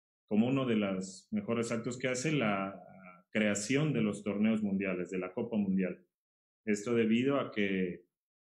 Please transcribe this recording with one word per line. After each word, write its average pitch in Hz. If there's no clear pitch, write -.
como 110
uno 131
de 117
los 98
mejores 117
actos 117
que 131
hace, 139
la 101
creación 127
de 117
los 104
torneos 107
mundiales, 95
de 92
la 92
Copa 110
Mundial. 95
Esto 107
debido 117
a -
que 95